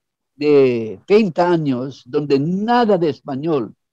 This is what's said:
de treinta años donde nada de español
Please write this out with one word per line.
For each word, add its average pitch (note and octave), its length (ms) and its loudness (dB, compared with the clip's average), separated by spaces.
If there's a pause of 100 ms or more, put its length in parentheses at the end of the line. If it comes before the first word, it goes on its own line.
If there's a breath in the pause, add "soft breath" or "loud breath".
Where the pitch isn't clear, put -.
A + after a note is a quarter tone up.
(360)
de B2+ 720 2
treinta F3+ 460 2
años C#3 540 -4
donde C#3 340 -2
nada G#3 580 0
de E3 120 0
español C#3 680 -6 (160)